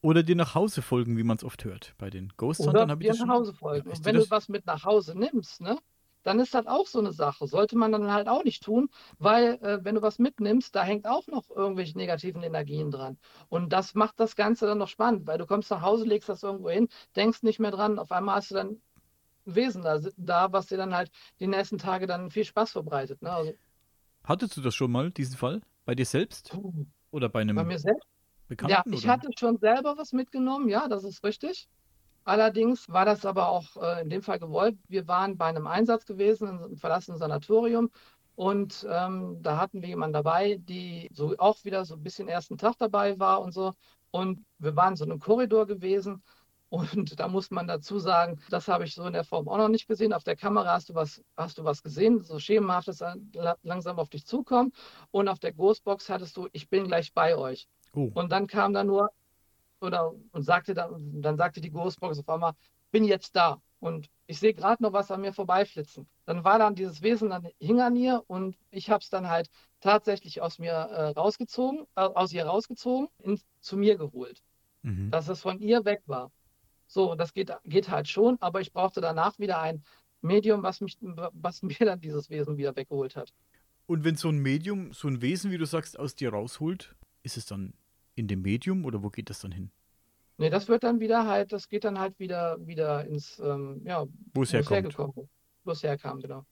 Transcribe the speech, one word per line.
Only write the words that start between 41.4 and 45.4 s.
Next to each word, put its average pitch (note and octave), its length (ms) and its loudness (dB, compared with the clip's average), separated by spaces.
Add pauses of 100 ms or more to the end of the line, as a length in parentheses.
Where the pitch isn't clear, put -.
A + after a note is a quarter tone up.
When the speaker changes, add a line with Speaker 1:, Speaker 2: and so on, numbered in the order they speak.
Speaker 2:
wieder F#3+ 220 -4
so D#3 100 -16
ein D3+ 80 -14
bisschen F#3+ 240 -10
ersten E3+ 300 -6
Tag A3+ 200 2
dabei G3+ 420 0
war F#3+ 220 4
und F3+ 100 -8
so. F#3 220 -4 (380)
Und F#3 320 -4 (140)
wir D3+ 180 -2
waren F#3 200 4
so D#3 80 -4
in D#3+ 80 -4
einem D#3+ 80 -8
Korridor A3 460 4